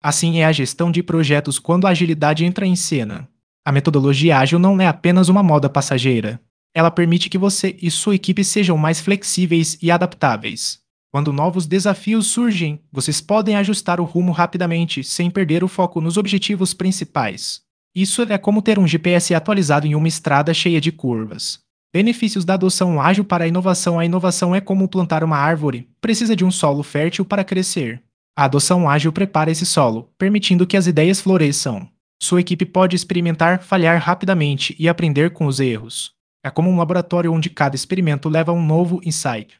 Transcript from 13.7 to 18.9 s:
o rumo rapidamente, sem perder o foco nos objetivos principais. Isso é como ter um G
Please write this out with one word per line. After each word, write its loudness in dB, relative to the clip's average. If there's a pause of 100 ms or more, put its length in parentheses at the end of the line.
o 0
rumo 0
rapidamente, -2
sem -2
perder 0
o -2
foco -2
nos -2
objetivos -2
principais. -6 (320)
Isso -2
é -2
como 0
ter 2
um 4
G 2